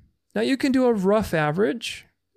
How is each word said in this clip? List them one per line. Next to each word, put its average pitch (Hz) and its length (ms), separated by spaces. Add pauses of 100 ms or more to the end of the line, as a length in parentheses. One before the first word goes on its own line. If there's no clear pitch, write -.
(340)
Now, 208 80
you 254 140
can 269 140
do 254 160
a 240 60
rough 208 420
average 180 720 (300)